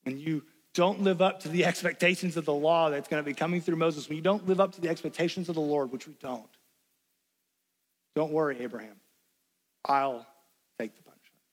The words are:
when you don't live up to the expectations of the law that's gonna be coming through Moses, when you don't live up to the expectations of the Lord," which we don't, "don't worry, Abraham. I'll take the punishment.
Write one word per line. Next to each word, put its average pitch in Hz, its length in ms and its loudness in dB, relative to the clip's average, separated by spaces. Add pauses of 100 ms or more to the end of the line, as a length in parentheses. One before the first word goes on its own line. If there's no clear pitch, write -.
when 131 160 -8
you 151 260 -2 (280)
don't 185 300 2
live 185 200 4
up 185 160 2
to 156 100 -10
the 175 160 2
expectations 180 720 0
of 160 80 -4
the 151 80 0
law 156 380 4
that's 143 160 -2
gonna 151 160 0
be 147 100 -4
coming 170 280 -2
through 165 160 0
Moses, 160 320 0
when 151 80 -6
you 160 60 -8
don't 190 260 2
live 185 100 2
up 190 140 4
to - 80 -14
the 170 80 -2
expectations 165 600 -2
of 170 60 -4
the 160 60 0
Lord," 147 320 0
which 131 160 -10
we 151 60 -20
don't, 123 360 -10 (1700)
"don't 151 160 -2
worry, 147 260 -2
Abraham. 110 420 -10 (840)
I'll 139 420 0 (540)
take 110 160 -8
the - 80 -20
punishment. - 380 -20 (100)